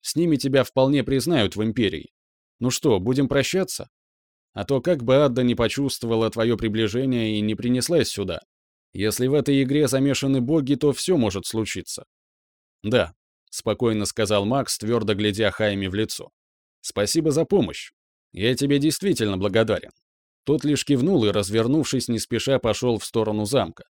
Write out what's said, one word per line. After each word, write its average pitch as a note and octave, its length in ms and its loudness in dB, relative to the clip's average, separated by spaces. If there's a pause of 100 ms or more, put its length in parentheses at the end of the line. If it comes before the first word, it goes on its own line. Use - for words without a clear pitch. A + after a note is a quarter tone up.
С - 160 -8
ними D#3+ 200 2
тебя C3 280 2
вполне C3+ 400 2
признают B2+ 520 0
в G#2 60 -2
Империи. G#2+ 480 -2 (480)
Ну B2 120 0
что, A#2+ 300 2
будем B2+ 280 0
прощаться? F3 600 -2 (640)
А G2+ 120 -6
то C3+ 160 0
как D#3+ 220 0
бы C3 220 4
Адда C3 180 2
не A#2+ 120 2
почувствовала A2+ 760 0
твоё A2+ 260 0
приближение A2+ 840 -2
и - 20 0
не G#2+ 140 0
принеслась B2 540 0
сюда. F#2 320 -6 (520)
Если G#2+ 340 -2
в C3+ 80 2
этой C#3 280 2
игре C#3 260 2
замешаны C3+ 520 0
боги, C#3 340 2
то C#3+ 180 2
всё F3+ 240 0
может G2+ 300 0
случиться». G#2 580 -6 (800)
«Да», G#2 320 2 (360)
спокойно A2 560 -2
сказал G#2 380 0
Макс, B2 340 -2
твёрдо A2 360 0
глядя G#2 360 0
Хайме G2 380 -2
в F2+ 60 -6
лицо. - 360 -6 (500)
«Спасибо D#3 500 -2
за D3+ 140 0
помощь. B2+ 480 -2 (400)
Я G#2+ 220 0
тебе C#3 240 0
действительно C#3 580 0
благодарен». G#2 540 0 (540)
Тот D3 200 0
лишь C#3+ 200 0
кивнул C#3+ 400 2
и, G#2 60 4
развернувшись, A2+ 760 0
не A2+ 100 -2
спеша B2 400 -2
пошёл A#2 400 0
в - 60 -8
сторону G#2+ 400 -2
замка. G2+ 460 -2